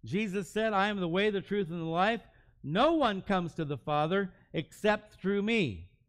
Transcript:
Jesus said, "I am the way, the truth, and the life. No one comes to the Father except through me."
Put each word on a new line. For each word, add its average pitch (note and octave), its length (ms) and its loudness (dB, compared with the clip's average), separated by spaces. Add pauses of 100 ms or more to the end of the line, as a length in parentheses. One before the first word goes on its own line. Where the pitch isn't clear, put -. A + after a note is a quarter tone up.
Jesus F#3+ 440 -2
said, A3 220 0
"I G3 160 2
am G3+ 140 -2
the F3 80 -2
way, G3 200 2
the G3 120 -2
truth, G3 280 -2
and E3+ 120 -6
the D#3+ 40 -4
life. F#3 400 0 (380)
No G#3+ 300 2
one A3+ 300 0
comes F3+ 320 0
to E3 100 -4
the C#3 120 -4
Father D#3+ 560 0 (200)
except G#3 600 -2
through G3+ 280 0
me." D#3+ 480 0 (200)